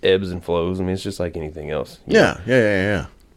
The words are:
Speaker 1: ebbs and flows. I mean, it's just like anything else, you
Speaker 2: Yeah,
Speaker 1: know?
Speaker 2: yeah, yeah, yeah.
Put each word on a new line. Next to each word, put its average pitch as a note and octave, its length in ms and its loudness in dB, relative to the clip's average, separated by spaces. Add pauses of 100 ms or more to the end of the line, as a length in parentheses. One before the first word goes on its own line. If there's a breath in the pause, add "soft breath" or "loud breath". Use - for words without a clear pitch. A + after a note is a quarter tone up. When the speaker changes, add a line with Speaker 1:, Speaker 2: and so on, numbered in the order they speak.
Speaker 1:
ebbs F#2+ 280 2
and F2+ 120 -8
flows. E2+ 380 -2
I - 20 -2
mean, F#2 120 -2
it's F#2+ 80 -6
just G2+ 140 -8
like F2 200 -6
anything D2+ 340 -10
else, - 340 -6
you - 100 0
Speaker 2:
Yeah, A3 60 8 (240)
Speaker 1:
know? A#2 80 0
Speaker 2:
yeah, C3 60 6
yeah, G#2 240 4
yeah. F#2+ 220 0 (320)